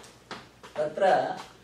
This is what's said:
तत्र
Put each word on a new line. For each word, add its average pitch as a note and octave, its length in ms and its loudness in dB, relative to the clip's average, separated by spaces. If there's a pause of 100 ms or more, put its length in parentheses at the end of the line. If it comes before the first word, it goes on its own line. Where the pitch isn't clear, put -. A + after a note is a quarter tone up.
(760)
तत्र D3+ 580 2 (280)